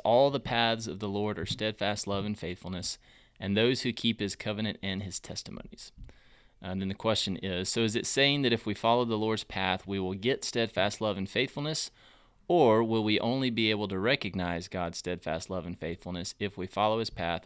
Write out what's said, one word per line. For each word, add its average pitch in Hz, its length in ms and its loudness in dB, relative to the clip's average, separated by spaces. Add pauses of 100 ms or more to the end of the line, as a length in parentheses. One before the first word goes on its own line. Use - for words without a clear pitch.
"All 127 240 6
the 139 100 -2
paths 113 480 0
of 95 120 -6
the 104 100 -4
Lord 104 280 0
are - 80 -4
steadfast 104 600 -2
love 98 180 -2
and 107 120 -4
faithfulness, 90 600 -6 (420)
and 98 160 0
those 120 260 4
who 123 120 0
keep 113 260 0
his 101 160 -2
covenant 107 460 -4
and 98 220 -4
his 90 160 -8
testimonies." - 720 -12 (720)
And 95 200 -4
then 95 60 -2
the 98 80 -4
question 104 420 0
is, 92 320 -2
"So 117 120 2
is 110 140 2
it - 100 0
saying 143 360 4
that 120 120 4
if 110 120 -2
we 107 80 0
follow 120 320 2
the 113 120 0
Lord's 110 260 0
path, 95 420 -2
we 98 140 -2
will 92 140 0
get 98 300 -2
steadfast 104 580 0
love 104 160 0
and 95 120 -4
faithfulness, 147 640 -2 (560)
or 120 360 8
will 110 200 2
we 107 160 4
only 131 300 2
be 110 200 2
able 104 200 0
to 95 100 -2
recognize 92 680 -2
God's 87 300 -4
steadfast 85 520 -4
love 90 160 -6
and 90 120 -8
faithfulness 85 640 -8
if 101 180 -4
we 92 80 -6
follow 107 340 0
his 113 100 -4
path 85 360 -4